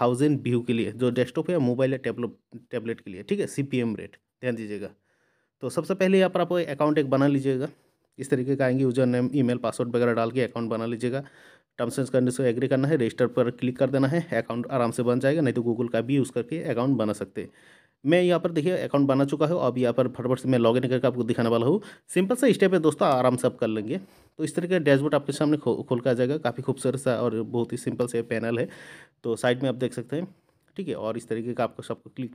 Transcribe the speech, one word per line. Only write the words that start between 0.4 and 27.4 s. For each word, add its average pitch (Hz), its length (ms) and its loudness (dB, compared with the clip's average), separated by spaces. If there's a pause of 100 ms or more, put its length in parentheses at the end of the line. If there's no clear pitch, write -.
व्यू 120 180 0
के 120 120 -2
लिए, 110 200 0
जो 120 180 0
डेस्कटॉप 127 400 -2
या 180 80 0
मोबाइल 131 320 2
या 131 80 -2
टेबलो-, 120 600 -8 (120)
टैबलेट 113 300 -6
के 101 100 -16
लिए, 95 120 -12
ठीक 202 180 -2
है, 147 60 -2
सीपीएम 123 500 -2
रेट 92 140 -12
ध्यान - 440 -8
दीजिएगा। 104 340 -8 (720)
तो - 100 -4
सबसे 170 240 -2
पहले 190 240 4
यहाँ 180 120 4
पर 185 100 0
आपको 170 140 0
अकाउंट 151 440 2
एक 139 120 2
बना 139 160 4
लीजिएगा। 135 420 0 (500)
इस 131 120 -8
तरीके 131 260 0
का 135 80 2
आएंगे, 127 180 2
यूजर 127 240 2
नेम, 123 280 2
ईमेल, 123 220 2
पासवर्ड 120 400 -2
वगैरह 120 160 2
डाल 113 180 0
के 127 120 0
अकाउंट 117 280 -4
बना 113 160 -4
लीजिएगा। 120 380 -4 (540)
टर्म्स 120 200 -4
एंड 127 100 -2
कंडीशन 127 360 2
एग्री 123 240 0
करना 135 200 2
है, 160 80 2
रजिस्टर 120 300 0
पर 120 240 0
क्लिक 127 280 -4
कर 131 120 2
देना 135 160 2
है, 165 260 0
अकाउंट 117 340 -2
आराम 123 240 0
से 120 120 -2
बन 123 180 2
जाएगा। 143 200 2
नहीं 123 140 2
तो 120 80 -2
Google 117 300 -2
का 113 80 0
भी 131 160 0
यूज़ 135 160 0
करके 156 300 -6
अकाउंट 131 340 0
बना 107 160 0
सकते 104 280 -10
हैं। - 100 -10 (560)
मैं 175 160 6
यहाँ 175 180 2
पर 175 100 -2
देखिए 170 260 -2
अकाउंट 139 320 2
बना 135 160 4
चुका 147 220 0
है। 170 200 0
अब 123 120 -2
यहाँ 120 160 2
पर 127 140 2
फटाफट 123 300 -2
से - 100 -6
मैं 127 100 4
लॉगिन 120 300 4
करके 127 180 0
आपको 123 180 0
दिखाने 117 240 0
वाला 117 180 2
हूँ। 185 140 2 (280)
सिंपल 190 260 0
सा 247 180 4
स्टेप 190 220 2
है 175 60 4
दोस्तों, 156 280 2
आराम 127 280 4
से 127 100 0
आप 123 120 -2
कर 117 100 0
लेंगे। 110 300 -4 (400)
तो 160 60 -4
इस 143 100 -4
तरीके 175 200 -2
का 180 40 4
डैशबोर्ड 143 360 4
आपके 143 180 -2
सामने 151 240 2
खो-, 127 280 -2
खोल 120 160 -2
के 131 100 0
आ - 20 4
जाएगा। 127 240 0
काफ़ी 123 260 -4
खूबसूरत 131 340 -2
सा 131 200 0
और 113 260 -2